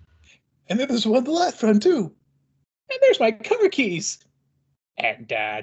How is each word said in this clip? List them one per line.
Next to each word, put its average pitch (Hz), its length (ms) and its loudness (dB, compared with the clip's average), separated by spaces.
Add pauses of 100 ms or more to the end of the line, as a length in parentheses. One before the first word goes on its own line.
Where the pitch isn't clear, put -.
(680)
And 196 100 -2
then 269 100 -2
there's 233 180 -2
one 220 120 2
on 247 60 -2
the 285 60 -6
left 339 300 -2
front 214 220 4
too. 277 300 2 (800)
And 523 100 -6
there's 523 200 6
my 226 120 2
cover 392 360 0
keys. 196 500 -4 (800)
And, 113 340 -6
uh, 107 300 -6